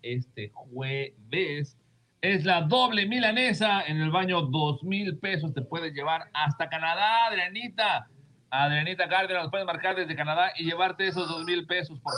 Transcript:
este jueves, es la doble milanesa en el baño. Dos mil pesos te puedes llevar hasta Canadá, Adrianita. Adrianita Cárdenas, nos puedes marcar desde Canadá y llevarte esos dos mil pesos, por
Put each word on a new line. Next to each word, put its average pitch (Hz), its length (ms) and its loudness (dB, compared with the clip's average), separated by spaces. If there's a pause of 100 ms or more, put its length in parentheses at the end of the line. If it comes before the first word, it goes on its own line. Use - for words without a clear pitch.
este 120 480 -6
jueves, 135 1300 -6 (420)
es 180 240 0
la 180 180 4
doble 220 440 4
milanesa 220 760 2
en 156 180 -2
el 156 100 0
baño. 180 320 2
Dos 147 400 0
mil 190 360 -2
pesos 165 360 -2
te 139 80 -4
puedes 160 320 -6
llevar 151 280 -2 (120)
hasta 151 340 0
Canadá, 185 600 2
Adrianita. 196 800 -2 (420)
Adrianita 151 580 2
Cárdenas, 185 360 2
nos 156 80 -6
puedes 196 140 -2
marcar 175 280 0
desde 165 220 -4
Canadá 156 420 2
y 165 60 -4
llevarte 180 420 0
esos 175 220 -2
dos 165 160 -6
mil 175 220 -2
pesos, 165 340 -4
por - 180 -6